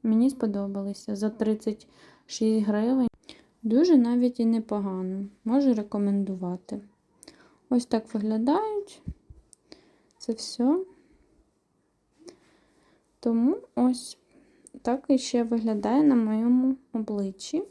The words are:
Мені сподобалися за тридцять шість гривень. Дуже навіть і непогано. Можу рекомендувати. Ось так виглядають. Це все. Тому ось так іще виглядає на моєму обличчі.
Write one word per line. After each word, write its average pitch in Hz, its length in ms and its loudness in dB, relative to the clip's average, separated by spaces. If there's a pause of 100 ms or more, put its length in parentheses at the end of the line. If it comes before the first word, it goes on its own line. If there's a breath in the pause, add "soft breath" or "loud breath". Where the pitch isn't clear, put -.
Мені 233 260 4
сподобалися 202 840 -6
за 214 140 -2
тридцять 214 580 -2 (380 soft breath)
шість 220 400 0
гривень. 233 420 0 (560 loud breath)
Дуже 285 340 4
навіть 240 420 2
і 233 60 2
непогано. 196 800 -2 (200)
Можу 262 280 2
рекомендувати. 202 1080 -4 (880 loud breath)
Ось 247 160 2
так - 280 -4
виглядають. 285 880 -2 (1160 soft breath)
Це - 160 -6
все. 262 460 -2 (2500 soft breath)
Тому 240 380 2 (180)
ось 247 420 0 (640 soft breath)
так 254 260 -2
іще 254 360 2
виглядає 226 600 0
на 277 120 6
моєму 240 600 2 (180)
обличчі. 214 760 -4